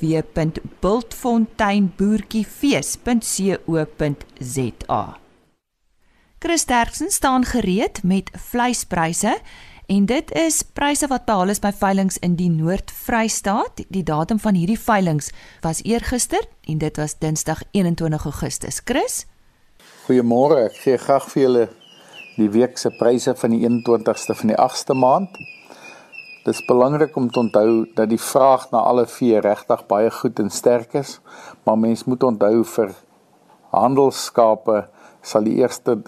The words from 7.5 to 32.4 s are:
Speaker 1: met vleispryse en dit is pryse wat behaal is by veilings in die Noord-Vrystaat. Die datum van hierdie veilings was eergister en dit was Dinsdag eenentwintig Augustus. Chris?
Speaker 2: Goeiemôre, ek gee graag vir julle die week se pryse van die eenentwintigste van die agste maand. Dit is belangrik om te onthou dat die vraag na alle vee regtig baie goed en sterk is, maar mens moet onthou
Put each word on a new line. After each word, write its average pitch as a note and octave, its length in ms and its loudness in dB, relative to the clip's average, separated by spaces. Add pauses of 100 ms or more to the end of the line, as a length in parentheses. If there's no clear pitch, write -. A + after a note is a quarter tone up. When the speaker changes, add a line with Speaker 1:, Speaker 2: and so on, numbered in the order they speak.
Speaker 1:
met F#3 340 0
vleispryse A3+ 1000 -2 (500)
en G3 180 4
dit C4+ 260 -2
is D#4+ 320 0
pryse C#4+ 440 -2
wat C4+ 180 -4
behaal F#3+ 240 2
is G3+ 100 -2
by G3+ 120 0
veilings G3 460 0
in F3 180 0
die F3+ 140 0
Noord-Vrystaat. G#3+ 1400 -2
Die F#3 140 -4
datum D#3+ 360 -2
van G#3 160 0
hierdie F3+ 240 0
veilings F3 520 0 (300)
was D#3+ 220 -6
eergister A#3+ 600 -2 (240)
en D#3 100 -4
dit D3+ 200 -4
was D3+ 220 -6
Dinsdag D#3 520 -4
eenentwintig E3 540 0
Augustus. - 600 -8
Chris? D#4+ 400 -4 (840)
Speaker 2:
Goeiemôre, B2+ 580 4
ek G2+ 80 -4
gee C3 240 0
graag C3+ 320 0
vir C#3+ 140 0
julle B2 260 2 (680)
die G#2+ 120 2
week A#2+ 280 2
se - 120 -4
pryse A#2+ 460 2
van A#2+ 140 -2
die A#2 100 2
eenentwintigste A#2 760 0
van - 120 -2
die G#2+ 100 2
agste - 360 0
maand. C3+ 440 2 (1080)
Dit A2+ 80 0
is - 120 -10
belangrik C#3+ 500 0
om B2+ 160 -2
te - 80 -2
onthou A2+ 460 2 (100)
dat A2 140 0
die A2+ 80 0
vraag C3+ 540 2
na A#2 80 2
alle A#2+ 260 2
vee A2+ 340 2
regtig G#2 480 0
baie G#2+ 240 2
goed - 280 -4
en G2+ 100 -2
sterk A#2+ 440 0
is, - 280 -6 (440)
maar A2 120 2
mens A2+ 280 0
moet B2+ 180 0
onthou A2 400 4